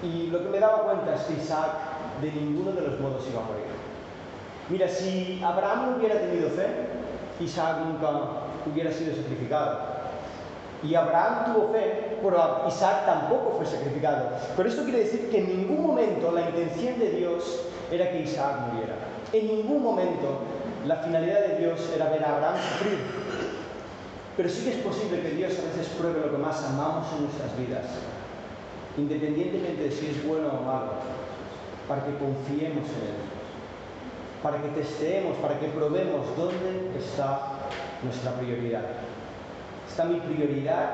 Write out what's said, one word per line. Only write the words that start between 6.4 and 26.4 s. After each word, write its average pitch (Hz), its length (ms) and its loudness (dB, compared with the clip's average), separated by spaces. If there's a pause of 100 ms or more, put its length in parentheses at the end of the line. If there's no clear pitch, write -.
fe, 170 180 2 (760)
Isaac 165 440 0
nunca 156 240 0 (560)
hubiera 156 260 0
sido 156 240 -2
sacrificado. - 800 0 (920)
Y 160 120 2
Abraham 220 560 4
tuvo 214 200 6
fe, 220 480 2
pero 175 460 4
Isaac 196 400 4
tampoco - 500 4
fue 151 80 0
sacrificado. - 640 0 (300)
Pero 185 120 4
esto 247 140 0
quiere 233 220 4
decir 226 260 0
que 220 80 4
en 180 80 4
ningún 196 400 2
momento 175 460 4
la 170 100 4
intención 170 560 0
de 208 120 4
Dios 175 500 0 (320)
era 175 180 4
que 165 120 0
Isaac 139 340 0 (100)
muriera. 113 280 -2 (380)
En 220 140 4
ningún 220 340 2
momento 185 600 2 (440)
la 160 120 2
finalidad 170 420 2
de 180 200 4
Dios 165 360 2
era 156 140 4
ver 156 160 4
a 147 100 4
Abraham 147 220 4
sufrir. 190 420 0 (1400)
Pero 175 120 2
sí - 160 -2
que 254 60 2
es - 80 -2
posible 196 420 -2
que 160 100 -2
Dios 180 280 0
a 165 180 -4
veces 160 220 -4
pruebe 165 220 0
lo 147 100 0
que 143 80 0
más 143 260 0